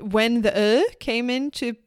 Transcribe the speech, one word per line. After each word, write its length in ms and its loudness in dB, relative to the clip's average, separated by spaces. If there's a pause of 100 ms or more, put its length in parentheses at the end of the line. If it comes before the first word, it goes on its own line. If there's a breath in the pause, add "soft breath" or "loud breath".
when 420 0
the 100 0
"ö" 480 2
came 280 -4
into 480 -4 (100)